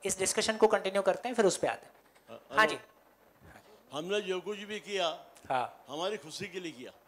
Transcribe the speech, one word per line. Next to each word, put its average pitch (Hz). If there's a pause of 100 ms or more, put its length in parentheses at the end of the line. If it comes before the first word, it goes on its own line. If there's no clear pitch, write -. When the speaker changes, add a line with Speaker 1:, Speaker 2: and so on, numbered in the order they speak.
Speaker 1:
इस 190
discussion 214
को 220
continue 196
करते 185
हैं, 254
फिर 226
उस 180
पे -
आते 113
हैं। - (360)
Speaker 2:
अ, 117
Speaker 1:
हाँ 214
Speaker 2:
हेलो। 143
Speaker 1:
जी। - (1080)
Speaker 2:
हमने 180
जो 185
कुछ 196
भी 208
किया, 180 (260)
Speaker 1:
हाँ। 123
Speaker 2:
हमारी 175
खुशी 185
के 185
लिए 170
किया। 113 (160)